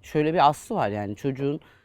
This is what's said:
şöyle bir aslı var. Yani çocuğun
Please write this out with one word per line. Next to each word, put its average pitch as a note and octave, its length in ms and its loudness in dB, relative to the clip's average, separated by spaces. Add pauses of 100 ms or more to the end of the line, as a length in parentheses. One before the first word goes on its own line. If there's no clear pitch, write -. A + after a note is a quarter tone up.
şöyle D#3 320 0
bir D3 140 6
aslı - 260 -2
var. C#3 140 0
Yani G#2 280 -4
çocuğun C#3 440 -4 (240)